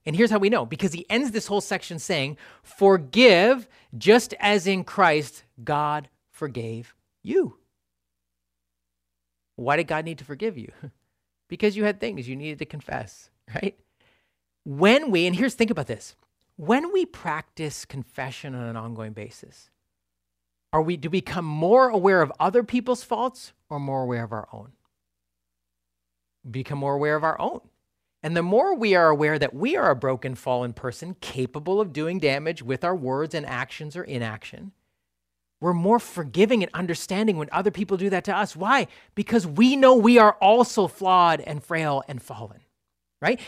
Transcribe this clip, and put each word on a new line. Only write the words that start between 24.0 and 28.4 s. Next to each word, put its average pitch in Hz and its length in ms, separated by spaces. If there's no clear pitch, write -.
aware 120 220
of 110 80
our 107 200
own? 110 200
Become 135 280
more 139 160
aware 147 200
of 151 80
our 160 180
own. 269 200
And 165 120
the 170 60